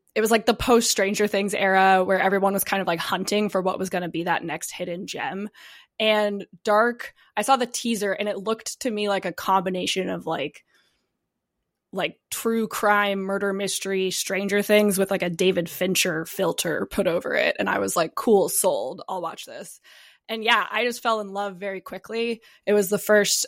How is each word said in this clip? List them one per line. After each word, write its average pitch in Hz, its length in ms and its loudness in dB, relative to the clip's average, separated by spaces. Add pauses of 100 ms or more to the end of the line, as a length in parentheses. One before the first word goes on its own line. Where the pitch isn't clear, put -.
(160)
it 214 40 2
was, 220 120 4
like, 220 140 4
the 226 80 4
post 233 360 4
Stranger 208 380 2
Things 202 260 0
era 190 500 6
where 185 160 2
everyone 196 320 2
was 196 120 -2
kind 196 160 -2
of, 185 80 -2
like, 170 100 0
hunting 202 500 -2
for 185 140 -2
what 185 160 -2
was 185 120 -6
gonna 180 180 -4
be 165 160 -6
that 170 200 -2
next 160 280 -8
hidden 180 340 -8
gem. 190 420 -8 (520)
And 208 460 2 (180)
Dark, 233 500 2 (220)
I 208 60 -2
saw 269 140 4
the 240 100 -2
teaser 214 460 -2
and 208 160 -2
it 202 100 -4
looked 220 420 -6
to 254 100 -2
me 208 200 -2
like 196 160 -2
a 170 60 -4
combination 185 760 -2
of, 185 180 -8
like, 156 380 -6 (1300)
like, 185 260 -4 (120)
true 226 380 -2
crime, 202 520 2
murder 196 320 -2
mystery, 190 580 -2
Stranger 196 520 -2
Things 208 340 4
with, 190 140 0
like, 190 120 -2
a 180 80 -2
David 175 380 2
Fincher 175 560 -2
filter 170 640 -2
put - 160 0
over - 280 0
it. - 240 2
And 190 100 0
I 196 120 0
was 196 160 -2
like, 170 180 0
"Cool, 196 340 4
sold. 143 600 0
I'll 180 140 -6
watch 151 220 -10
this." 123 360 -16 (480)
And 220 160 -6
yeah, 214 260 4
I 220 140 -2
just 240 180 -4
fell 226 180 0
in 196 100 -10
love 202 260 -6
very 190 240 -8
quickly. 226 640 -8 (220)
It - 100 2
was 202 140 4
the 202 100 0
first, - 500 2